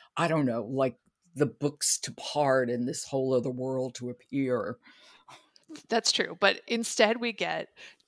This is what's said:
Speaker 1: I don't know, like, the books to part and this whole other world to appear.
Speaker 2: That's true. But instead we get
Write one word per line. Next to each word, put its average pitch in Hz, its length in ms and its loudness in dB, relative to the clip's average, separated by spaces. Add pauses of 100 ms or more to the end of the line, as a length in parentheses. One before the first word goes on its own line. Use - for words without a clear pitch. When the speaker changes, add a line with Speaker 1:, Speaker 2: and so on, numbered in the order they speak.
(160)
Speaker 1:
I 165 120 2
don't 156 160 2
know, 117 200 0
like, 131 320 0 (380)
the 139 120 2
books - 540 -2
to - 120 -10
part 131 560 2
and 120 180 0
this 139 180 -6
whole 131 280 0
other 127 180 2
world 127 460 -4
to 123 140 -8
appear. 123 680 -4 (1120)
Speaker 2:
That's 226 240 2
true. - 260 -2
But 196 300 4
instead 233 520 2
we 233 120 -2
get 165 360 -4 (400)